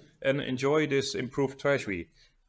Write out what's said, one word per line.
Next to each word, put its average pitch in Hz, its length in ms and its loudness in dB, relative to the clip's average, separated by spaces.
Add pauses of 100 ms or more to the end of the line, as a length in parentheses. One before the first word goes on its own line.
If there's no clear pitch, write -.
(220)
and 135 200 0
enjoy 139 460 2
this 139 280 0
improved 135 440 -2
treasury." 107 500 0 (400)